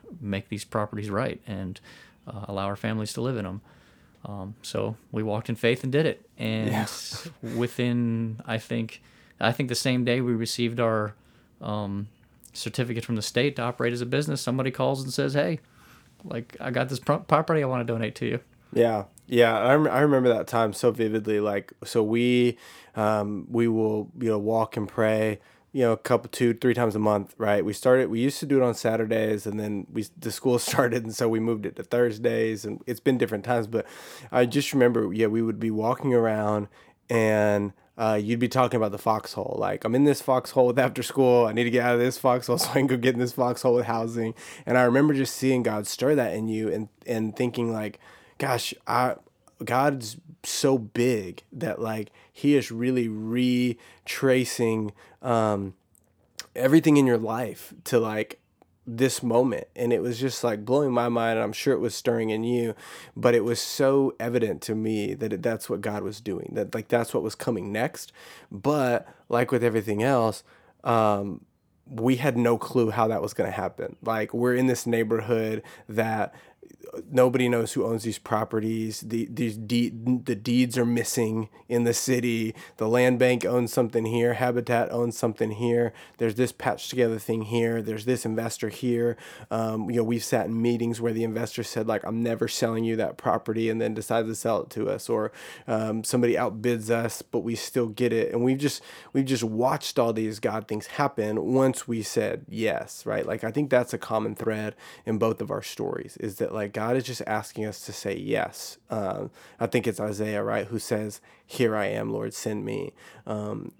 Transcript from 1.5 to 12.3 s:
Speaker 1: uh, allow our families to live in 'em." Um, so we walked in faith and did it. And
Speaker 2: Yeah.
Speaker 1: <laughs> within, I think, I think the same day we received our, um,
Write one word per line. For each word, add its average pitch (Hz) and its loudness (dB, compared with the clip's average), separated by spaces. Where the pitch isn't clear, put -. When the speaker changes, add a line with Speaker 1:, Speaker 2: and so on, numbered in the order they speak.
Speaker 1:
uh, 104 -12
allow 98 -4
our 101 -4
families 110 -4
to 120 -6
live 127 -2
in 101 -4
'em." 98 -8
Um, 101 -10
so 107 -4
we 110 -2
walked 107 -2
in 117 -2
faith 120 2
and 127 -4
did 151 4
it. - -4
And 110 -2
Speaker 2:
Yeah. 107 0
Speaker 1:
<laughs> 120 -10
within, 117 0
I 113 -2
think, 113 -6
I 113 2
think 131 -2
the 120 -2
same 127 0
day 123 2
we 120 0
received 117 -2
our, 110 0
um, 104 -6